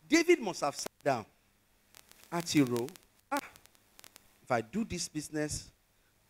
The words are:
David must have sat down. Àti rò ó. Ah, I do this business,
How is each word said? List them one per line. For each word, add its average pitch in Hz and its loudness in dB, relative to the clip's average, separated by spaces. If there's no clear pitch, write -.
David 330 6
must 190 -6
have 143 -2
sat - -8
down. 127 2
Àti 165 2
rò 120 0
ó. 120 -4
Ah, 285 -2
I 117 2
do 143 -4
this 170 -6
business, 151 -6